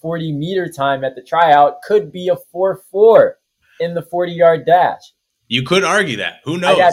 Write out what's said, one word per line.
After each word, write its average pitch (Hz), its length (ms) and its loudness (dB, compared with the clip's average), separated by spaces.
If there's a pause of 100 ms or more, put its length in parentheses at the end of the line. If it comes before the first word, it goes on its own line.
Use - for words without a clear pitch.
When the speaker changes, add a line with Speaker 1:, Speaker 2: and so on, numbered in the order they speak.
Speaker 1:
forty 160 300 -8
meter 170 360 -6
time 139 360 -4
at 131 100 -6
the 127 80 -18
tryout 160 600 2
could 202 280 -2
be 180 180 -10
a 175 80 0 (140)
four 185 400 -4
four 196 480 4 (400)
in 170 160 -6
the 170 80 -6
forty-yard 170 640 0
dash. 175 460 0 (340)
Speaker 2:
You 131 160 -4
could 180 220 0
argue 170 320 -2
that. 90 260 -8
Who 156 140 -8
Speaker 1:
I 180 40 -8
Speaker 2:
knows? 180 180 0
Speaker 1:
got 180 140 4